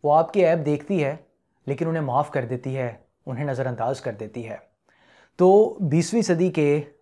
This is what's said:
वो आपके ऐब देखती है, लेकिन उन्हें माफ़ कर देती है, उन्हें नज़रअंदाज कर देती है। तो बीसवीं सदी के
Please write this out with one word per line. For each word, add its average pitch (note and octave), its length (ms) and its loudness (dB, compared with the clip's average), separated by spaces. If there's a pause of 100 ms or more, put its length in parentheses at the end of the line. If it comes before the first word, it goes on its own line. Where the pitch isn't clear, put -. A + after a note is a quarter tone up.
वो D3 60 2
आपके D#3+ 300 4
ऐब E3+ 180 4
देखती D3+ 420 -2
है, D3 260 -4 (420)
लेकिन C#3+ 200 -4
उन्हें E3 140 -2
माफ़ C#3 280 0
कर C3 140 -2
देती C3 300 -8
है, B2 300 -8 (220)
उन्हें C3 180 -8
नज़रअंदाज B2+ 560 -4
कर A#2+ 120 -6
देती G#2+ 300 -12
है। A2 200 -12 (760)
तो G3+ 440 6
बीसवीं E3+ 400 0
सदी F3 280 2
के D3 360 0 (160)